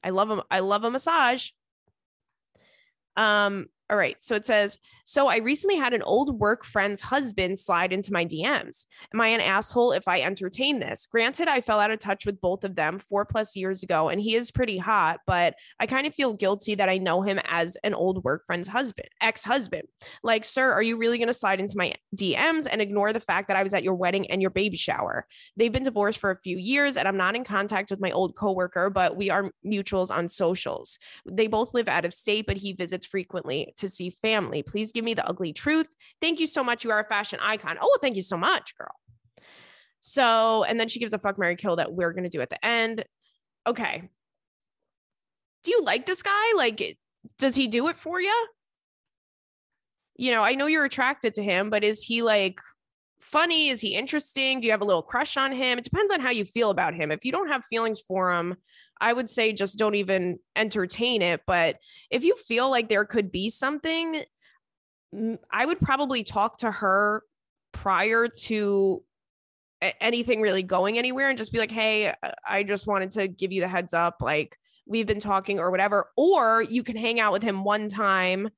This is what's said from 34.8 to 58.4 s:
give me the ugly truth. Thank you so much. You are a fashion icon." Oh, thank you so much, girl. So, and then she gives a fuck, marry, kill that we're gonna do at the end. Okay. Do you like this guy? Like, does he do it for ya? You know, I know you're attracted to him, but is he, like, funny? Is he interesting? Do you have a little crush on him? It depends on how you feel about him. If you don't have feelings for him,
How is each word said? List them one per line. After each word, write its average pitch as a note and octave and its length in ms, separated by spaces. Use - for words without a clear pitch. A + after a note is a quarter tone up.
give A3+ 140
me A3+ 80
the - 120
ugly F#3 280
truth. D#4 340
Thank E4 220
you D#4 60
so C#4 180
much. A#3+ 180
You A3+ 80
are G#3+ 80
a G#3+ 60
fashion G#3 360
icon." G#3+ 380
Oh, C#5 220
thank B3 160
you F#3 40
so F3+ 140
much, A#3+ 420
girl. - 160
So, A3+ 640
and A3+ 120
then A3+ 120
she A3+ 100
gives A3 140
a G#3 60
fuck, G3 200
marry, F3 160
kill F3 220
that - 160
we're F3 180
gonna F3+ 160
do D#3+ 140
at C3 80
the - 160
end. A3+ 400
Okay. A#3 440
Do F4 80
you A#4 100
like B3+ 240
this F#4 160
guy? G#4+ 340
Like, A3+ 420
does C4 180
he C4 140
do A#3+ 180
it E4+ 100
for F4 220
ya? G4 140
You B3 140
know, A3 120
I A#3+ 120
know C#4 100
you're D#4 180
attracted C4 520
to G#3 80
him, G3 260
but G#3 160
is G#3 180
he, A#3 180
like, G3+ 380
funny? D#4 480
Is A#3+ 100
he G#3+ 160
interesting? C4 640
Do A#3 80
you A3 60
have G3+ 80
a G#3 40
little F3+ 180
crush C#4+ 340
on C4+ 160
him? B3+ 240
It A#3+ 80
depends G4+ 260
on F4+ 80
how B3+ 120
you A3 120
feel A3 260
about F3 240
him. D#3 180
If D#3 120
you C4 80
don't F4+ 160
have C4 160
feelings A3+ 380
for F#3 320
him, F3 240